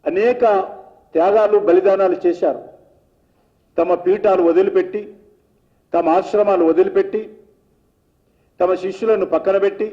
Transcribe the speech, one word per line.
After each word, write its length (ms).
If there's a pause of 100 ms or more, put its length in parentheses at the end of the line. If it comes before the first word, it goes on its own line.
అనేక 380 (720)
త్యాగాలు, 440 (100)
బలిదానాలు 560
చేశారు. 360 (1160)
తమ 160 (100)
పీఠాలు 440
వదిలిపెట్టి, 520 (920)
తమ 240
ఆశ్రమాలు 540
వదిలిపెట్టి, 520 (1400)
తమ 220
శిష్యులను 520
పక్కన 300
పెట్టి 280